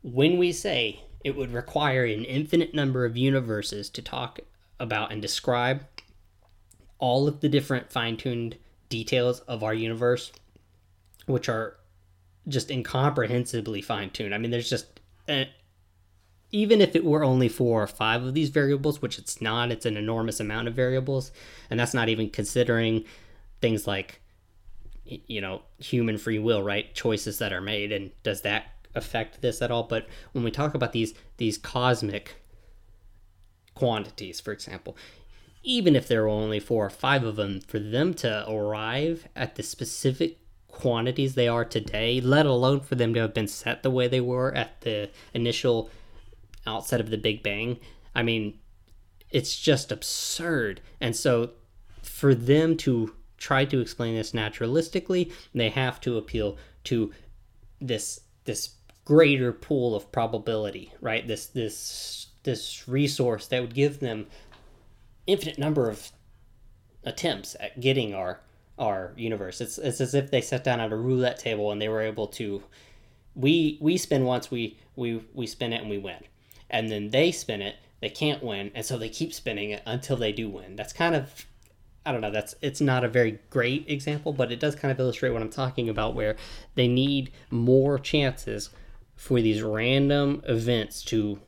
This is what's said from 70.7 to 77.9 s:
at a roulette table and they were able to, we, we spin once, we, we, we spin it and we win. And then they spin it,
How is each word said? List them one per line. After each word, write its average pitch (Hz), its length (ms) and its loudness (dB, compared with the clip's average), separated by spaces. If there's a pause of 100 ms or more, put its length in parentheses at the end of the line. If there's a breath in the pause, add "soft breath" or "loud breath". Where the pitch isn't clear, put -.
at 110 140 0
a - 20 0
roulette 123 420 2
table 104 320 0
and 104 120 -2
they 107 80 0
were 110 120 0
able 107 260 -2
to, 101 360 -6 (720 soft breath)
we, 151 460 2
we 165 160 4
spin 139 260 2
once, 123 260 0
we, 117 300 -4 (160 loud breath)
we, 117 260 -4 (120)
we 127 120 -6
spin 117 280 -6
it 113 80 -4
and 107 80 -10
we 101 80 -4
win. 98 260 -10 (460 soft breath)
And 113 200 -2
then 104 200 -4
they 156 240 4
spin 104 280 -6
it, 101 140 -8 (240 soft breath)